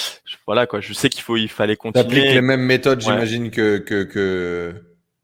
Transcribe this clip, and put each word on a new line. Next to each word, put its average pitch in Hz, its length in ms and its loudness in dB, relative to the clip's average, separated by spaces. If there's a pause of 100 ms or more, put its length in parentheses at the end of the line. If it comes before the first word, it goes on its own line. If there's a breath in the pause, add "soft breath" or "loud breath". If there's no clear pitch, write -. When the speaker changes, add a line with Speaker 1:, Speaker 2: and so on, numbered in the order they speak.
(260 loud breath)
Speaker 1:
je, - 100 -16 (100)
voilà, 113 220 0
quoi. 101 140 -6
Je 107 120 -12
sais 131 160 0
qu'il - 140 -10
faut, 117 140 -2
il 110 120 0
fallait 107 280 0
continuer. 120 260 2
Speaker 2:
T'appliques 135 300 2
les 127 80 4
mêmes 131 200 2
méthodes, 127 380 2
Speaker 1:
Ouais. 110 60 -6
Speaker 2:
j'imagine, 113 460 -2
que, 107 260 2
que, 101 260 -4
que, 87 800 -4 (400)